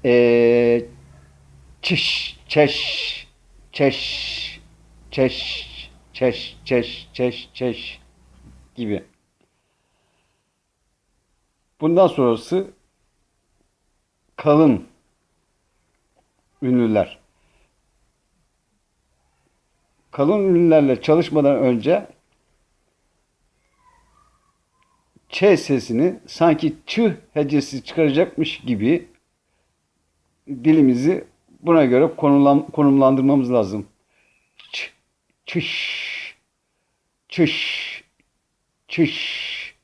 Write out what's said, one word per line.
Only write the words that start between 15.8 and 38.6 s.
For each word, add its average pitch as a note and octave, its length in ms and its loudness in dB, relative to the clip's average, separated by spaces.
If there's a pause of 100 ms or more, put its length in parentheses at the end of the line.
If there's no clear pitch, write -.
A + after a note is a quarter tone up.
ünlüler. A#2 580 0 (3000)
Kalın F#3+ 440 0
ünlülerle D#3 460 4
çalışmadan D3+ 560 2
önce C3 500 0 (3250)
ç - 100 -10
sesini D3 880 0
sanki D#3+ 480 0 (100)
ç - 140 -6 (340)
hecesi C#3 500 -2
çıkaracakmış D#3 760 -2
gibi B2 460 -2 (1400)
dilimizi C#3 800 2 (340)
buna D#3+ 240 4
göre B2+ 200 4
konumlan-, C#3+ 680 2
konumlandırmamız C3+ 800 2
lazım. G#2 360 -2 (840)
Ç, - 200 -12 (540)
çış, - 920 -8 (880)
çış, - 760 -4 (840)